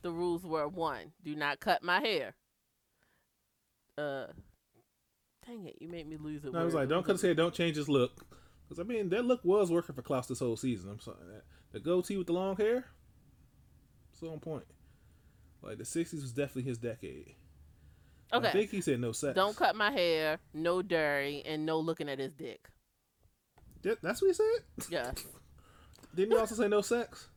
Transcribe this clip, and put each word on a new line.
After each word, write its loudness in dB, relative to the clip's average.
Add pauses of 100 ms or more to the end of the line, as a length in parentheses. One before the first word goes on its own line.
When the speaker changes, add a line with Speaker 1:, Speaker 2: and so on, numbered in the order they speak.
Speaker 1:
The -6
rules -2
were, 0
one, -4 (100)
do -6
not -2
cut 2
my 2
hair. 0 (1600)
Uh, -6 (1160)
dang -12
it, -14
you -14
made -10
me -10
lose -8
it. -6
Speaker 2:
No, 0
I 2
was 2
Speaker 1:
Where 2
Speaker 2:
like, 0
"Don't 2
cut 4
his 0
hair, 4
don't 2
change 0
his -4
look." 2 (440)
'Cause, -12
I -4
mean, -2
that 2
look 2
was 6
working 0
for -8
Klaus -2
this -4
whole 0
season. -2
I'm -12
sorry. -14 (140)
That, -18 (280)
the -8
goatee 0
with -4
the 0
long -2
hair, 2 (1300)
so -10
on -10
point. -8 (960)
Like, -12
the -10
sixties -6
was -10
definitely -4
his -4
decade. -10 (1000)
Speaker 1:
Okay. 2
Speaker 2:
I 2
think 2
he -2
said 2
no -2
sex. -2
Speaker 1:
Don't 4
cut 4
my 2
hair, 2 (140)
no 0
dairy, 0
and -4
no 2
looking -2
at -4
his -4
dick. -12 (1160)
Speaker 2:
That, -2
that's -2
what 6
he 6
said? 0
Speaker 1:
Yes. -2 (540)
Speaker 2:
<laughs> -20
Didn't 4
he 8
also 2
say 4
no 6
sex? -2